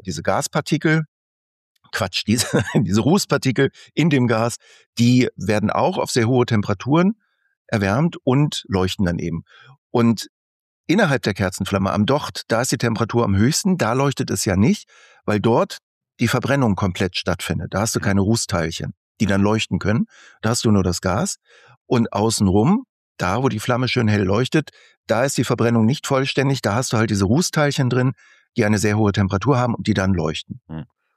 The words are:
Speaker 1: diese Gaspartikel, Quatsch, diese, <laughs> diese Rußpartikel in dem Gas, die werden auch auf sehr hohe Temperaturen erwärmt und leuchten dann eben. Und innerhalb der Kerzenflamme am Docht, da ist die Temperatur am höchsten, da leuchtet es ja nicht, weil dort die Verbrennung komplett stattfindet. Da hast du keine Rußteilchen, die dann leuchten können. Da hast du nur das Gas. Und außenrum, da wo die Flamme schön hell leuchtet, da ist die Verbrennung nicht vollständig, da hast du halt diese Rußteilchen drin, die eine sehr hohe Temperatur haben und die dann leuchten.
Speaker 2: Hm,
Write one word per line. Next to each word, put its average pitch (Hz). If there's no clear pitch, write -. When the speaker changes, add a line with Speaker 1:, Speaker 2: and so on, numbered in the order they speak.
Speaker 1:
diese 78
Gaspartikel, 156
Quatsch, -
diese, 110
<laughs> -
diese 104
Rußpartikel 135
in 160
dem 127
Gas, 117
die 123
werden 107
auch 160
auf -
sehr 117
hohe 131
Temperaturen 127
erwärmt 110
und 143
leuchten 92
dann 87
eben. 82
Und 117
innerhalb 185
der 107
Kerzenflamme 95
am 101
Docht, -
da 113
ist 135
die -
Temperatur 117
am 101
höchsten, 165
da 113
leuchtet 135
es 110
ja 95
nicht, 131
weil 104
dort 123
die 117
Verbrennung 127
komplett 92
stattfindet. -
Da 95
hast 113
du 120
keine 101
Rußteilchen, 92
die 107
dann 98
leuchten 104
können. 123
Da 110
hast -
du 117
nur 101
das 90
Gas. 107
Und 220
außenrum, 110
da 98
wo 135
die 107
Flamme 123
schön 117
hell 104
leuchtet, 123
da 113
ist 139
die 131
Verbrennung 117
nicht -
vollständig, 139
da 101
hast 127
du 123
halt 113
diese 101
Rußteilchen 143
drin, 127
die 117
eine 107
sehr 104
hohe 107
Temperatur 101
haben 123
und 95
die 107
dann 95
leuchten. 80
Speaker 2:
Hm, 80